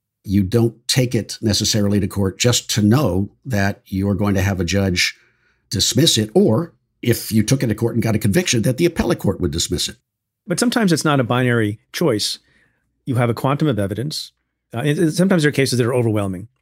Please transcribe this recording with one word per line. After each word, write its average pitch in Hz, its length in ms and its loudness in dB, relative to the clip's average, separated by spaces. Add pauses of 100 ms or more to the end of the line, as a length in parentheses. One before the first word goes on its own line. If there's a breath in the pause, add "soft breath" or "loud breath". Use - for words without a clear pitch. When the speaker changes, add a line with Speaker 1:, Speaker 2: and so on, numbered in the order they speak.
(240)
Speaker 1:
You 101 200 0
don't 113 440 0
take 127 260 0
it 107 280 -4
necessarily 104 580 0
to 95 80 0
court 95 320 -4
just - 320 0
to 117 100 -2
know 104 500 2 (140)
that 101 400 -2
you're 98 300 -2
going 101 200 0
to 98 60 0
have 95 180 0
a 90 60 -2
judge 92 520 -2 (540 soft breath)
dismiss - 460 2
it, 107 180 0
or 170 400 2 (260)
if 165 300 -2
you 110 100 4
took 135 220 0
it 127 40 0
to 107 80 0
court 117 200 -4
and 113 80 0
got 107 120 0
a 107 40 0
conviction, 117 420 0
that 127 160 -2
the 170 80 2
appellate 220 320 -2
court - 240 -4
would 87 80 -2
dismiss 85 380 -4
it. - 100 -14 (480)
Speaker 2:
But - 140 -4
sometimes 233 320 2
it's 160 140 2
not 143 140 4
a 127 40 2
binary 117 560 0 (120)
choice. 123 460 -2 (680)
You 131 100 -2
have 117 160 2
a - 20 0
quantum 143 340 0
of 110 120 0
evidence. 104 520 -6 (400)
Uh, 117 140 -6
and, 151 140 0
and 156 140 2
sometimes 180 280 2
there 147 80 4
are 131 40 -2
cases 127 260 0
that 117 80 2
are 131 60 -2
overwhelming. 104 540 -2 (140)